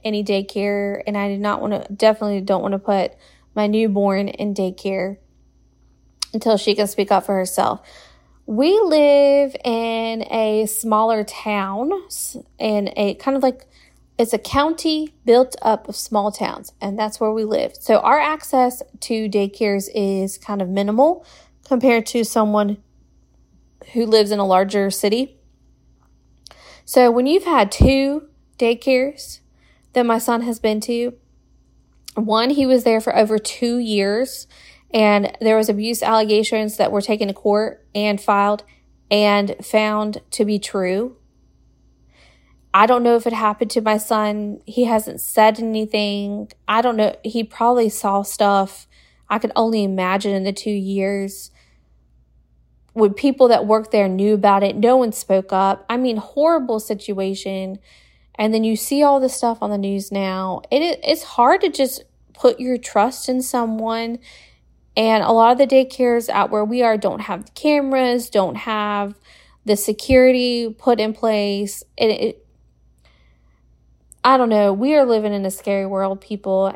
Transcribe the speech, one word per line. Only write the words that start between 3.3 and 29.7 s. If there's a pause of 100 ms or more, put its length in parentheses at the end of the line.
my
newborn
in
daycare (1160)
until
she
can
speak
up
for
herself. (640)
We
live (100)
in
a
smaller
town, (140)
s-, (220)
in
a
kind
of
like, (500)
it's
a
county (100)
built
up
of
small
towns,
and
that's
where
we
live.
So
our
access (180)
to
daycares
is
kind
of
minimal (400)
compared
to
someone (1120)
who
lives
in
a
larger
city. (1500)
So
when
you've
had
two (300)
daycares (520)